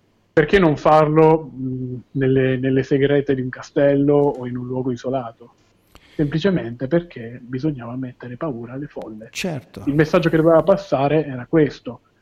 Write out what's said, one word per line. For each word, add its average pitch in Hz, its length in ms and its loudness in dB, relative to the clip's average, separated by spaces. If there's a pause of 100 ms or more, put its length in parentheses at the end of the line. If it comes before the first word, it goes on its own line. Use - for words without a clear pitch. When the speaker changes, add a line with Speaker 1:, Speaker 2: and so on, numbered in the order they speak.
(340)
Speaker 1:
Perché 160 240 2
non 160 200 4
farlo, 156 760 4
mm, 127 400 -6 (180)
nelle, 131 440 2
nelle 131 240 0
segrete 139 540 2
di 131 60 -6
un 127 80 -4
castello 143 680 2
o 131 320 0
in 123 100 -8
un 123 80 -8
luogo 127 260 -6
isolato? 120 600 -8 (640)
Semplicemente 143 720 -2
perché 127 520 -6
bisognava 123 560 -8
mettere 123 400 -12
paura 123 380 -10
alle 143 140 -12
folle. 110 420 -16
Speaker 2:
Certo. 139 560 -10
Speaker 1:
Il 139 80 -2
messaggio 160 360 2
che 156 80 2
doveva 160 260 6
passare 151 600 0
era 127 220 -10
questo: 135 560 -2 (200)